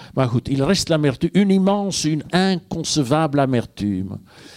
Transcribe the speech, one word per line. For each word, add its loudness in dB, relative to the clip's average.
Maar 0
goed, -2
il 0
reste 0
l'amertume, 0
une 4
immense, 0
une 0
inconcevable 0
amertume. -2